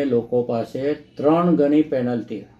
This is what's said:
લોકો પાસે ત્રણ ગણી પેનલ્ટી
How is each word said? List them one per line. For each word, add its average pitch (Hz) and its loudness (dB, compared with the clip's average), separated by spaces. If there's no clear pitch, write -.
લોકો 120 0
પાસે 123 -6
ત્રણ 165 2
ગણી 147 2
પેનલ્ટી 120 -4